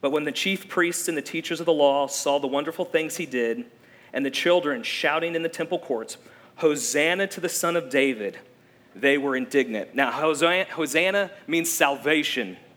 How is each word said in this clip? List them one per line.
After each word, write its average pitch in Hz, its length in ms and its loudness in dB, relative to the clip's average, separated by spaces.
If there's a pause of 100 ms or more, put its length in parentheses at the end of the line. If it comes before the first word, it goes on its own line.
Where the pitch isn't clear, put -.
But 139 100 0
when 151 140 0
the 147 60 -2
chief 190 360 -2
priests 170 400 0
and 165 100 -2
the 139 40 -4
teachers 165 380 -6
of 170 60 -4
the 165 80 4
law 143 340 4
saw 143 320 0
the 139 80 -2
wonderful 151 360 -2
things 160 320 -6
he 170 100 -6
did, 120 400 -2 (460)
and 135 140 -2
the 135 60 -2
children 147 520 2
shouting 165 520 -2
in 165 80 -2
the 165 60 -2
temple 165 300 -4
courts, - 380 -6 (400)
"Hosanna 156 720 2
to 190 120 -8
the 170 80 -2
Son 170 300 0
of 170 120 -4
David," 127 480 0 (560)
they 139 240 4
were 135 200 0
indignant. 123 580 0
Now, 127 160 2
Hosanna, 160 600 2
Hosanna 175 600 0 (140)
means 165 260 0
salvation. 139 840 0 (200)